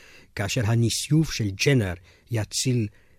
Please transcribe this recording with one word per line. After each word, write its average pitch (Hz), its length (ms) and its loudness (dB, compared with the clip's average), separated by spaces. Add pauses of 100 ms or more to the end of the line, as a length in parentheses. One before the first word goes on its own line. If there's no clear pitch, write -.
(360)
כאשר 110 320 -2
הניסיוף 117 680 2
של 104 180 -2 (140)
ג'נר 113 300 2 (360)
יציל 113 580 -2 (300)